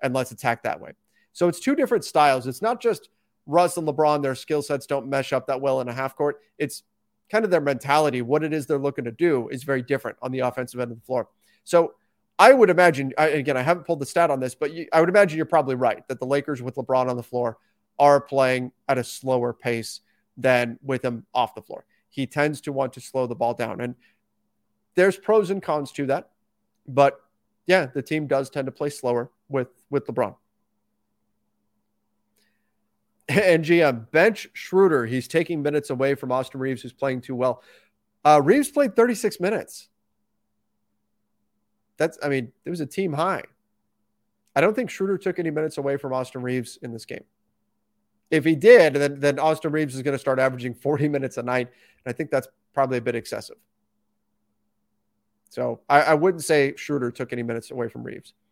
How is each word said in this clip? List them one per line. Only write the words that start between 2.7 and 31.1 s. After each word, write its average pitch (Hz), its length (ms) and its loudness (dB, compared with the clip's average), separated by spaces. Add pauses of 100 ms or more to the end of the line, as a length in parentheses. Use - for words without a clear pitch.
just - 300 -4 (360)
Russ 175 300 2
and 160 120 -4
LeBron, 151 340 0
their 135 120 -2
skill 147 280 -4
sets 143 240 -6
don't 135 220 -6
mesh 139 240 -4
up 127 160 -4
that 135 120 -2
well 131 200 -2
in 120 80 -6
a 120 40 -8
half 135 220 -6
court. 147 260 -4 (180)
It's - 260 -8 (460)
kind 220 140 0
of 190 60 -2
their 165 100 4
mentality. 139 640 0
What 147 220 -2
it 151 80 -4
is 151 140 -4
they're 143 120 -2
looking 143 260 -6
to 117 80 -8
do 135 360 0
is 131 160 -10
very 135 180 -2
different 123 400 -4
on 127 80 -6
the 131 100 -4
offensive 127 400 -4
end 120 120 -6
of 117 60 -18
the - 60 -20
floor. 127 240 -4 (360)
So - 300 2 (440)
I 233 140 10
would 226 180 6
imagine, 156 480 4
I, 156 100 4
again, 139 280 -2
I 127 60 -2
haven't 165 220 0
pulled 160 160 -4
the 135 60 -8
stat 170 240 0
on 135 80 -2
this, 127 160 -6
but 151 180 -6
you, 165 200 -12
I 160 80 6
would 170 80 4
imagine 185 280 4
you're 160 100 -2
probably 139 280 0
right 123 340 -2
that 127 120 -8
the 127 60 -8
Lakers 139 360 -4
with 123 140 -10
LeBron 127 340 0
on 123 60 -4
the 120 60 -8
floor 123 360 -6 (400)
are 143 220 6
playing 127 500 0 (180)
at 135 80 2
a 120 80 -2
slower 123 480 -4
pace 117 480 -6 (360)
than 123 460 0
with 135 220 -6
him 117 300 -6
off 123 200 -2
the 107 80 -16
floor. - 220 -18 (260)
He 135 160 -6
tends 147 360 -2
to 143 100 -8
want 131 200 -4
to 127 80 -20
slow 127 260 -4
the 120 80 -6
ball 117 200 -2
down. 117 260 -6
And 123 160 -8 (1000)
there's 190 220 4
pros 214 340 0
and 196 120 -6
cons 151 300 -4
to 143 140 -6
that. 143 240 -4 (560)
But, 139 340 2 (460)
yeah, 175 200 4
the 127 160 -6
team 156 240 -4
does 135 240 -2
tend 135 160 -6
to 131 60 -8
play 147 180 -6
slower 123 400 -4 (180)
with, 131 200 -4 (220)
with 139 160 -4
LeBron. 113 340 -4
<laughs> - 40 -20 (2750)